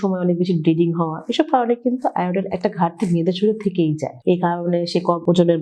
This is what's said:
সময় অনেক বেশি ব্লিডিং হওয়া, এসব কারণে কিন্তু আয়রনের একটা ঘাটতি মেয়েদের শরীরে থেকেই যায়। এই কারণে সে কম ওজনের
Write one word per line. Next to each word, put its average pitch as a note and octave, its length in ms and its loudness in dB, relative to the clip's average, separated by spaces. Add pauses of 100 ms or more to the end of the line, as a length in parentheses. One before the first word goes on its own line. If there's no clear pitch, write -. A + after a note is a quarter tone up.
সময় F#3 240 -2
অনেক F3 140 2
বেশি F3+ 240 0
ব্লিডিং E3 260 2 (100)
হওয়া, D#3+ 180 -2 (140)
এসব D#4 220 0
কারণে A#3+ 220 2
কিন্তু B3 400 -2
আয়রনের F3+ 320 -2 (100)
একটা F#3 120 -2
ঘাটতি E3+ 440 -2
মেয়েদের E3+ 260 0
শরীরে G#3+ 260 2
থেকেই F3 280 0 (100)
যায়। - 140 -6 (160)
এই F3 120 0
কারণে F3 420 0
সে F3 140 -2
কম F3 280 0
ওজনের E3+ 340 4